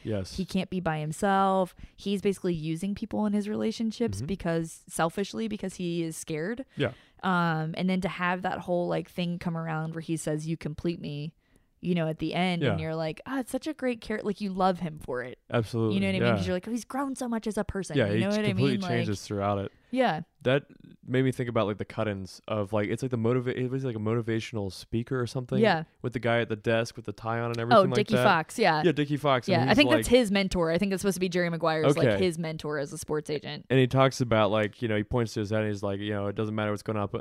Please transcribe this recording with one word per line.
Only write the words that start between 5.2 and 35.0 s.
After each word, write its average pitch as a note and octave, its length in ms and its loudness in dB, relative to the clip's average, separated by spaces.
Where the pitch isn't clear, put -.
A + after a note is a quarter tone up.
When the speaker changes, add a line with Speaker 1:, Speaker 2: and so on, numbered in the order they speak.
Speaker 2:
because G3+ 280 -6
he E3+ 260 -2
is D#3+ 120 -4
scared. F#3+ 520 -6
Speaker 1:
Yeah. B2+ 160 0
Speaker 2:
Um, E3 560 0
and F#3 100 0
then F#3 140 2
to F#3+ 60 -2
have F3+ 340 -2
that F#3 160 -2
whole, F3 280 -2
like, E3+ 220 -2
thing F3 300 -4
come E3+ 180 -4
around D#3+ 380 -4
where E3 80 -8
he D#3+ 160 -2
says, D#3 280 -2
"You D#3+ 120 -2
complete E3 420 -6
me," D3 320 -8
you F3 120 0
know, E3 140 2
at D#3+ 100 -4
the D#3 160 -2
end, F3 280 0
and A#2 160 2
Speaker 1:
Yeah. D#3 60 -2
Speaker 2:
you're D#3+ 100 -4
like, D#3+ 320 -4
"Ah, C4+ 140 -4
it's - 100 -8
such C4 160 -4
a D#4 60 -4
great B3 300 -4
character." G#3+ 240 -6
Like, G#3 160 -2
you G3 80 -2
love F#3 300 2
him D#3 180 -6
for B2 240 -6
it. B2 160 -10
Speaker 1:
Absolutely, A2+ 440 2
Speaker 2:
You - 60 2
know G2 80 2
what - 80 2
I - 40 0
mean? - 140 4
'Cause - 80 2
Speaker 1:
yeah. - 60 0
Speaker 2:
you're F3+ 80 0
like, F3+ 120 -6
"Oh, - 20 -8
he's A#3 140 -4
grown C4+ 320 -4
so B3+ 120 -4
much A3+ 180 -2
as G#3+ 120 -4
a G3+ 60 0
person." F3 320 -6
Speaker 1:
Yeah, A#2+ 120 4
Speaker 2:
You G#2 60 0
Speaker 1:
he A2+ 60 2
Speaker 2:
know - 80 2
what G#3+ 120 2
I G#3 80 0
Speaker 1:
completely C3 240 2
Speaker 2:
mean? G3 100 0
Like - 80 -4
Speaker 1:
changes A2+ 320 0
throughout G2+ 360 0
it. G2 140 -6
Speaker 2:
Yeah. A3 300 0
Speaker 1:
That C3+ 240 2
made B2+ 180 2
me C3 80 2
think B2 180 -4
about, A2+ 160 2
like, G2+ 120 -2
the G#2 60 -6
cut-ins G2+ 640 -4
of, G#2 240 -2
like, G#2 160 2
it's A2+ 140 -2
like C3 80 -4
the B2 80 0
motiva-, A#2+ 380 2
it B2+ 140 -2
was, C3+ 140 -4
like, A#2+ 120 -4
a - 20 -4
motivational A2 760 -2
speaker B2 480 -4
or A#2+ 60 0
something B2+ 320 -2
Speaker 2:
Yeah. F#3+ 240 4
Speaker 1:
with A#2+ 120 -4
the C3 80 -4
guy A#2 200 4
at A2+ 80 -2
the A2+ 80 -2
desk A2+ 400 0
with A2+ 100 -12
the G#2 60 -6
tie A#2 280 -4
on A#2 100 -2
and A#2 80 -4
Speaker 2:
Oh, A#2 40 -4
Speaker 1:
everything F#3 280 8
like - 60 2
Speaker 2:
Dickie - 180 2
Speaker 1:
that. B2 100 4
Speaker 2:
Fox, F3 340 2
yeah. D#3+ 260 4
Speaker 1:
Yeah, E3+ 80 6
Dickie C#3+ 260 0
Fox, C3+ 300 2
and G3 40 2
Speaker 2:
Yeah, E3 120 4
I - 40 2
Speaker 1:
he's G#3+ 80 6
Speaker 2:
think D4 140 6
that's - 160 4
Speaker 1:
like A#3+ 100 6
Speaker 2:
his A#3 140 4
mentor. F#3+ 400 2
I E3+ 80 2
think G3 120 0
that's F#3 120 -2
supposed G3 140 0
to F3+ 40 -8
be F#3 80 0
Jerry F3 220 0
Maguire's, D#3+ 460 2
like, D#3+ 120 4
Speaker 1:
Okay. G#2 160 4
Speaker 2:
his E3 140 0
mentor D#3 400 -4
as C#3 140 -6
a D#3 60 -10
sports D3+ 300 -4
agent. C#3+ 400 -8
Speaker 1:
And C3 120 4
he C3 80 8
talks C3+ 320 4
about, A2 320 4
like, G#2+ 280 0
you B2 80 -2
know, G#2+ 80 2
he G#2 80 2